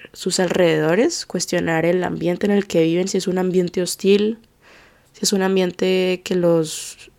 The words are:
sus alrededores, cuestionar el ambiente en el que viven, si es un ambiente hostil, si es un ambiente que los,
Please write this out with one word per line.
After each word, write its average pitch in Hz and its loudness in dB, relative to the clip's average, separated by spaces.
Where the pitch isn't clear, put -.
sus - -4
alrededores, 175 2
cuestionar 170 -2
el 180 2
ambiente 175 -2
en 202 2
el 202 2
que 170 2
viven, 170 0
si 190 -2
es 180 -4
un 185 0
ambiente 185 0
hostil, 202 0
si - -20
es 190 0
un 190 0
ambiente 185 0
que - -6
los, 170 0